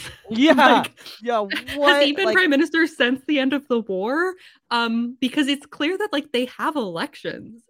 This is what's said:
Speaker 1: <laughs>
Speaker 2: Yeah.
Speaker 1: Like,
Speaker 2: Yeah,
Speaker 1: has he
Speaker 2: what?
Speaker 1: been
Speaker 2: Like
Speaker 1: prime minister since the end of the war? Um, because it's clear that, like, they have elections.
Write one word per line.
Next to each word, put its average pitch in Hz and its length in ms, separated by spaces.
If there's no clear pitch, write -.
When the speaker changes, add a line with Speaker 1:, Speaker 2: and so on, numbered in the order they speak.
Speaker 1:
<laughs> - 160
Speaker 2:
Yeah. 269 240
Speaker 1:
Like, 254 360
Speaker 2:
Yeah, 220 300
Speaker 1:
has 240 180
he 269 80
Speaker 2:
what? 285 380
Speaker 1:
been 381 100
Speaker 2:
Like - 100
Speaker 1:
prime 370 140
minister 311 380
since 262 400
the 302 120
end 269 140
of 285 140
the 233 140
war? 240 520
Um, 233 500
because 262 260
it's 277 200
clear 311 300
that, 415 140
like, - 200
they 247 140
have 302 180
elections. 190 960